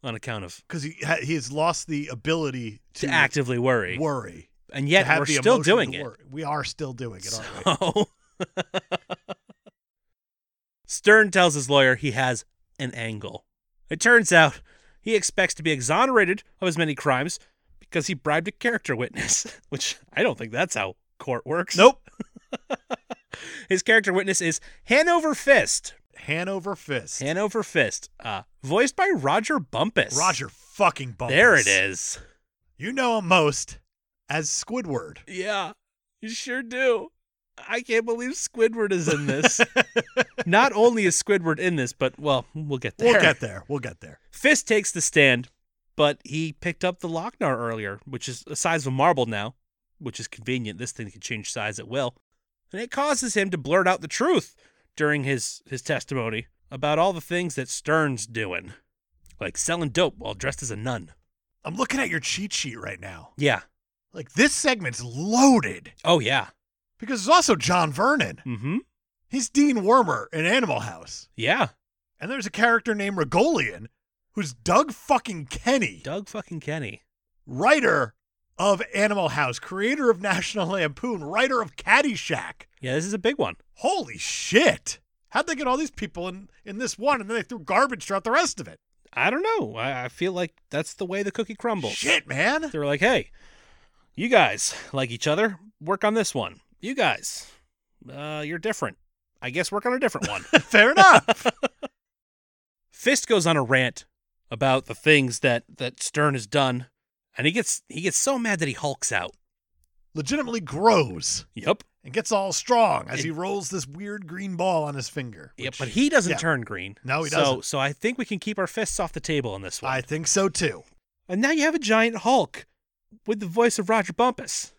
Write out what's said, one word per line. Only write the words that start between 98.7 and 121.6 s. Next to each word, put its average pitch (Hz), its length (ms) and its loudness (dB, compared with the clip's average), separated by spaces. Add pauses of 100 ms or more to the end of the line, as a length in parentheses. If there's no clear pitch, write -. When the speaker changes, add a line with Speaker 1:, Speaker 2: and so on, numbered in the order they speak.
Speaker 1:
I 127 100 -2
guess 165 220 -2
work 202 140 -2
on 240 80 0
a 262 40 -2
different 233 300 -2
one." 208 140 -4
Speaker 2:
<laughs> - 180 4
Fair 226 320 6
enough. 349 540 8 (100)
Speaker 1:
<laughs> - 360 -8 (1000)
Fist - 360 0
goes 196 200 2
on 165 100 4
a 139 60 2
rant 127 420 2 (460)
about 131 360 0
the 113 80 -10
things 139 460 4
that, 120 240 2 (140)
that 127 240 -8
Stern 147 320 0
has 117 120 -6
done, 127 400 0 (500)
and 123 100 -2
he 160 60 2
gets, - 360 -2
he - 140 -10
gets 196 160 -2
so 269 200 -2
mad 220 220 -2
that 156 80 -2
he 127 60 -6
hulks - 380 -6
out. 92 220 -4 (800)
Speaker 2:
Legitimately 233 460 -4
grows. 151 920 2
Speaker 1:
Yep. - 280 -2 (220)
Speaker 2:
And 127 80 -18
gets 214 200 -4
all 196 200 -2
strong 208 560 2
as - 120 -6
Speaker 1:
And 147 40 -4
Speaker 2:
he 160 60 -4
rolls 185 400 -6
this 175 160 -6
weird 196 400 -12
green 185 300 -8
ball 175 280 0
on 147 120 -6
his 131 120 -8
finger, - 480 -12
Speaker 1:
Yep, 127 100 -8
Speaker 2:
which 131 120 -10
Speaker 1:
but 131 100 -6
he 240 200 2
doesn't 220 240 2
Speaker 2:
yeah. 139 40 -2
Speaker 1:
turn 156 260 -2
green. 98 420 -10
Speaker 2:
No, 139 180 -2
he 151 80 -6
Speaker 1:
So, 151 80 -2
Speaker 2:
doesn't. 135 260 2
Speaker 1:
so - 140 -4
I 139 140 -2
think 233 260 -4
we 247 60 -2
can 202 160 -6
keep 214 180 -6
our 185 80 -2
fists - 320 -6
off 175 140 -4
the 156 80 -8
table 135 320 -2
on 98 100 -10
this 92 180 -10
one. 131 120 -4
Speaker 2:
I 131 80 -2
think 156 260 -6
so, 196 220 2
too. - 340 -4 (460)
Speaker 1:
And 185 120 -2
now 277 120 2
you 311 100 2